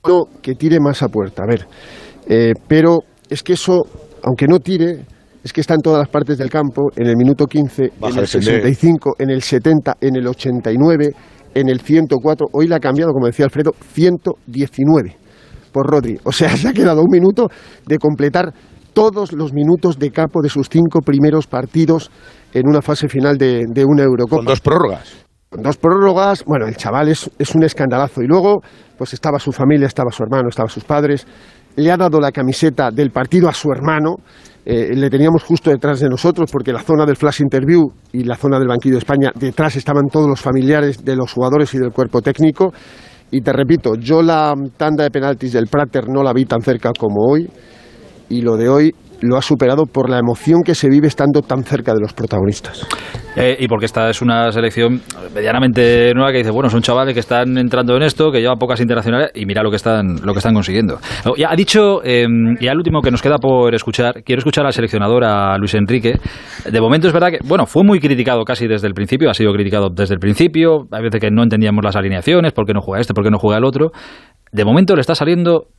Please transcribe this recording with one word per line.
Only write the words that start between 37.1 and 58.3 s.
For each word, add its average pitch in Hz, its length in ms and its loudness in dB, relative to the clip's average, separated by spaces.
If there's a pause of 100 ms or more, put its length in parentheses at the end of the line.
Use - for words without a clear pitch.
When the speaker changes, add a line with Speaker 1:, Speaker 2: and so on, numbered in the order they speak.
Speaker 1:
flash 147 240 -2
interview 139 500 2 (220)
y 123 120 -4
la 117 120 -4
zona 135 220 0
del 131 100 0
banquillo 123 280 0
de - 20 0
España, 139 360 0
detrás 135 400 -4
estaban 143 320 0
todos 151 220 0
los 131 120 -2
familiares 135 640 0
de 131 120 -2
los 127 160 -4
jugadores 127 420 0
y 127 40 -4
del 123 120 -2
cuerpo 120 300 -2
técnico. 156 520 0 (600)
Y 131 80 0
te 131 120 -2
repito, 127 440 -2
yo 143 260 0
la 156 320 0 (220)
tanda 151 260 -2
de 143 80 0
penaltis 135 420 -4
del 113 140 0
Prater 120 420 -2
no 135 140 -2
la 131 100 0
vi 131 120 0
tan 117 160 -2
cerca 117 360 -2
como 104 320 -2
hoy 165 200 0 (800)
y 120 140 -4
lo 113 140 0
de 113 120 0
hoy 151 260 4 (280)
lo 120 140 2
ha 135 60 0
superado 139 440 2
por 127 220 -2
la 127 100 0
emoción 123 460 2
que 170 100 0
se 143 140 0
vive 147 200 4
estando 143 340 0
tan 131 220 -4
cerca - 280 -2
de 110 80 2
los 104 120 -4
protagonistas. 104 720 -4 (500)
Speaker 3:
Eh, 127 240 0
y 127 80 -2
porque 113 180 -2
esta 113 240 0
es 113 120 -4
una 117 280 2
selección 117 500 0 (340)
medianamente 120 800 2
nueva 135 180 2
que 127 60 0
dice, 110 120 -2
bueno, 123 180 0
son 113 140 2
chavales 127 320 0
que 117 60 0
están 123 380 0
entrando 123 380 0
en 139 60 2
esto, 156 300 0